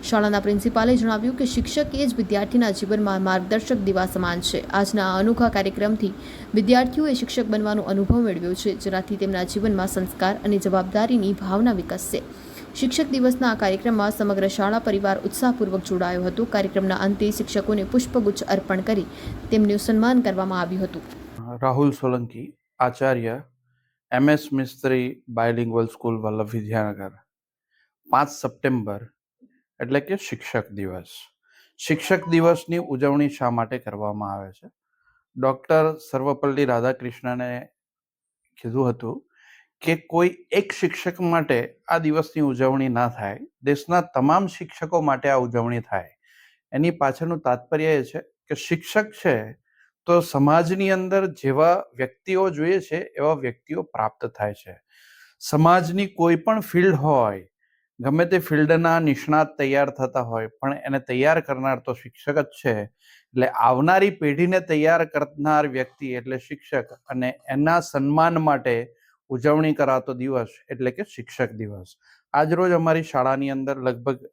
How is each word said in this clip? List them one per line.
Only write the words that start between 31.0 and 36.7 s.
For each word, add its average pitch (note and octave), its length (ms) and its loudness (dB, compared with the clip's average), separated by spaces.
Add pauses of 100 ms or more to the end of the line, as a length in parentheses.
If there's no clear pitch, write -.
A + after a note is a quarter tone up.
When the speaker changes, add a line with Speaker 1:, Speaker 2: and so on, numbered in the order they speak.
Speaker 2:
શિક્ષક F3+ 520 -2
દિવસની E3 540 2
ઉજવણી C#3+ 540 0
શા B2 120 0
માટે A#2 280 -4
કરવામાં G#2 580 -8
આવે G2 140 -12
છે? - 200 -20 (640)
ડોક્ટર C3+ 640 2
સર્વપલ્લી C#3 720 0